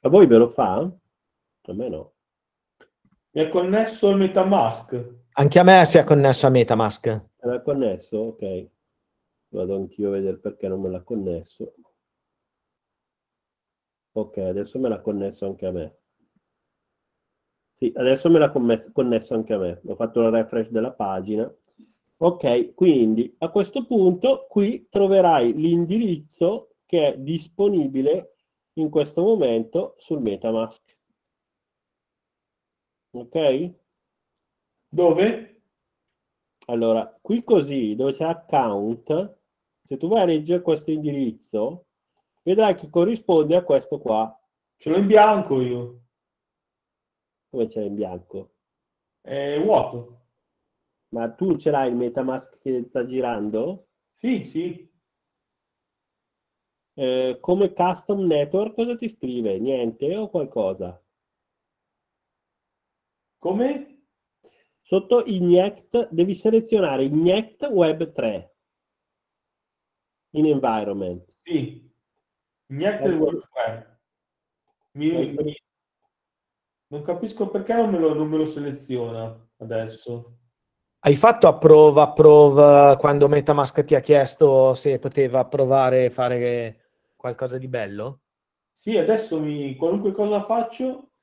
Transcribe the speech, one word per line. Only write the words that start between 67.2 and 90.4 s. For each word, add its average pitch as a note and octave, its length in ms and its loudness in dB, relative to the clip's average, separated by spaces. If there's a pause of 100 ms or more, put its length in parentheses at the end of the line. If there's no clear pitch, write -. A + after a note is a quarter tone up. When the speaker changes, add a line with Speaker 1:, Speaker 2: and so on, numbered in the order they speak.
Speaker 1:
Web D#3+ 400 0
tre G#2 440 -8 (1800)
in D3+ 140 0
environment. G#2 880 -4
Speaker 2:
Sì, - 540 -8 (800)
Ignect F#3 360 -4
Speaker 1:
Ecco. E3 200 0
Speaker 2:
Web D#3 160 -4 (120)
tre. A2+ 500 -10 (880)
Mi, D3 180 -4
Speaker 1:
Ecco. D3+ 340 -4
Speaker 2:
mi, D3+ 120 -8 (1300)
non D3 140 -12
capisco G3 480 -8
perché G3 260 -6
non A#3 160 0
me F3+ 80 -2
lo, D#3+ 140 0
non D3+ 140 -4
me D#3 100 -4
lo D#3 80 0
seleziona B2 1000 -10 (100)
adesso. A2+ 760 -10 (680)
Speaker 3:
Hai C#3+ 140 4
fatto A3+ 320 6
approva, D3+ 540 8
approva D3 960 8
quando C#3+ 320 2
MetaMask C#3+ 560 0
ti D3+ 100 2
ha C3 60 0
chiesto C3+ 720 4
se B2+ 260 -2
poteva C3 460 0
provare C3 600 2
e A#2+ 40 0
fare A#2+ 800 -6 (260)
qualcosa B2+ 420 -10
di C3 120 -12
bello? A2 520 -10 (520)
Speaker 2:
Sì, G#3+ 240 -6
adesso G#3 420 -2
mi, D3 360 -8
qualunque F#3+ 360 -4
cosa G#3 300 -4